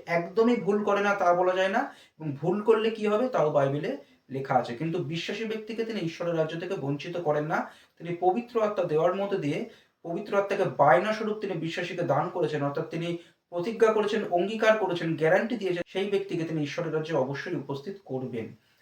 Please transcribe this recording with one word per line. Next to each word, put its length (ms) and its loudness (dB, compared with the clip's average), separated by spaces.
একদমই 500 2
ভুল 280 0
করে 180 2
না 140 2
তা 180 4
বলা 220 4
যায় 140 2
না, 260 -2
এবং 120 -6
ভুল 300 0
করলে 280 4
কি 180 -2
হবে 220 2
তাও 220 2
বাইবেলে 460 0
লেখা 260 -2
আছে। 200 0
কিন্তু 280 -2
বিশ্বাসী 420 -6
ব্যক্তিকে 400 -4
তিনি 140 -6
ঈশ্বরের 380 -2
রাজ্য 220 0
থেকে 160 -6
বঞ্চিত 420 -4
করেন 280 0
না, 260 -4
তিনি 220 -6
পবিত্র 420 2
আত্মা 240 0
দেওয়ার 300 4
মধ্যে 220 -2
দিয়ে 320 -2
পবিত্র 340 -4
আত্মাকে 260 2
বায়না 500 4
স্বরূপ 240 -4
তিনি 160 -4
বিশ্বাসীকে 480 -4
দান 280 0
করেছেন, 340 -2
অর্থাৎ 260 -4
তিনি 280 -4
প্রতিজ্ঞা 440 2
করেছেন, 380 2
অঙ্গীকার 460 4
করেছেন, 380 -2
গ্যারান্টি 420 4
দিয়েছেন, 300 -2
সেই 220 -4
ব্যক্তিকে 340 -2
তিনি 200 -2
ঈশ্বরের 300 -4
রাজ্যে 220 -2
অবশ্যই 400 -2
উপস্থিত 500 -6
করবেন। 500 -6